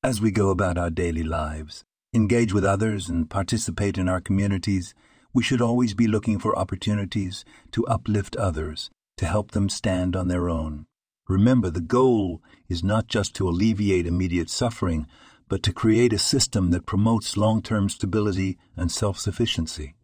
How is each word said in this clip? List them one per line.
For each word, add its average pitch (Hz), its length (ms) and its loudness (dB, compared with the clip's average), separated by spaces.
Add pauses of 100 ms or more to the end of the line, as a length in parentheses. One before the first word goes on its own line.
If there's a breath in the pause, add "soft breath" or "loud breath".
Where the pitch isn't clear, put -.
As 123 160 0
we 110 100 2
go 98 200 2
about 90 280 0
our 85 120 -2
daily 82 340 -2
lives, 76 640 -8 (280)
engage 113 380 2
with 98 140 2
others, 98 420 0
and 82 220 -2
participate 98 680 -2
in 92 120 0
our 92 100 0
communities, 98 760 0 (400 soft breath)
we 123 80 2
should 120 200 0
always 120 320 2
be 113 120 2
looking 107 320 0
for 104 220 0
opportunities 98 880 -4 (260 loud breath)
to - 160 -2
uplift 107 480 -2
others, 78 540 -4 (260)
to - 100 -2
help 98 260 -2
them 98 180 0
stand 92 480 -2
on 92 100 -2
their 90 220 0
own. 76 360 -4 (440)
Remember, 101 400 4
the 82 100 -4
goal 104 640 2 (260 soft breath)
is 87 160 -4
not 107 240 0
just 101 280 -4
to 95 120 -2
alleviate 98 580 2
immediate 87 440 0
suffering, 87 580 -2 (400 soft breath)
but 95 160 -4
to 95 80 2
create 110 400 4
a 101 80 0
system 98 520 2
that 87 140 0
promotes 107 520 0
long-term 107 500 2
stability 98 680 -2 (180 soft breath)
and 87 160 -2
self-sufficiency. 92 1120 -2